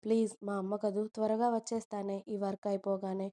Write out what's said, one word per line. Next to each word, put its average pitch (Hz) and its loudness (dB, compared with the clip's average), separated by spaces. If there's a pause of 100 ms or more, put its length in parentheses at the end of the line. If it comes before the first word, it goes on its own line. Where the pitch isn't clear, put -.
ప్లీజ్, 220 4 (100)
మా 202 -4
అమ్మ 196 0
కదూ, 208 0
త్వరగా 220 2
వచ్చేస్తానే 220 -2
ఈ 214 -4
వర్క్ 196 -2
అయిపోగానే 196 0